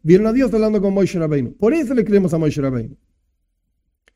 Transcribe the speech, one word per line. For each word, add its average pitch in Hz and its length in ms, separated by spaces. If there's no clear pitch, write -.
vieron 185 240
a 220 60
Dios 247 200
hablando 214 280
con 196 140
Moisés 196 260
Rabbeinu. 147 340
Por 233 200
eso 277 200
le 226 100
creemos 202 300
a 160 40
Moisés 151 240
Rabbeinu. 123 340